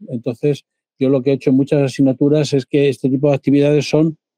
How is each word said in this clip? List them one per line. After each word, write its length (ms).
entonces 560
yo 120
lo 120
que 80
he 40
hecho 160
en 60
muchas 260
asignaturas 720
es 100
que 240
este 220
tipo 180
de 80
actividades 500
son 300